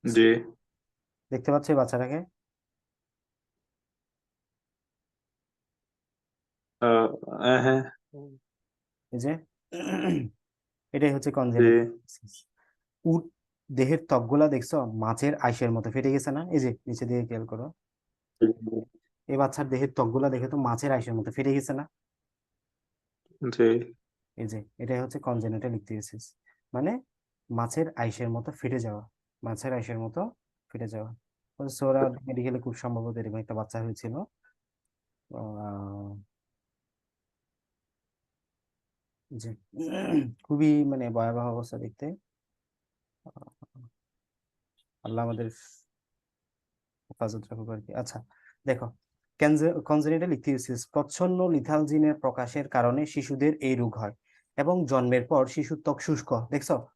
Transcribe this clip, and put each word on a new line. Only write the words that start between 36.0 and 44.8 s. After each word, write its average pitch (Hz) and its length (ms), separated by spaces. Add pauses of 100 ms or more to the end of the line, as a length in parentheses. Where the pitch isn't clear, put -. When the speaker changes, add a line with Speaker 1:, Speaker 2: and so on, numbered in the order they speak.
Speaker 2:
জি। 113 180 (240)
<clears throat> 151 680
খুবই 151 280 (180)
মানে 131 220
ভয়াবহ 117 400
অবস্থা 117 300
দেখতে। 117 260 (3000)